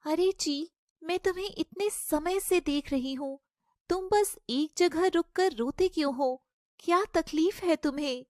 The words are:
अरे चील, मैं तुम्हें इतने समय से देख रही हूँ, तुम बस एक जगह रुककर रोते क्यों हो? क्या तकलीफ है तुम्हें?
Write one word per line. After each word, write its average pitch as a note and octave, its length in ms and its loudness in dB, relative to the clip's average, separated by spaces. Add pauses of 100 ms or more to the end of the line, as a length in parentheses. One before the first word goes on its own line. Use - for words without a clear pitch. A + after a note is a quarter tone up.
अरे E4 260 2
चील, D4+ 360 -2 (360)
मैं E4+ 160 -2
तुम्हें F#4+ 380 -2
इतने G4+ 320 -4
समय E4+ 500 -2
से F#4 200 2
देख D4 320 -2
रही C4+ 220 -2
हूँ, C4+ 260 -8 (500)
तुम F#4 220 0
बस G#4 260 2 (120)
एक C#4+ 280 0
जगह F4 300 2
रुककर F#4 460 2
रोते B3+ 340 0
क्यों D4 280 0
हो? B3+ 280 -2 (360)
क्या F4 240 2 (100)
तकलीफ E4 500 0
है F4 120 4
तुम्हें? C#4 540 -4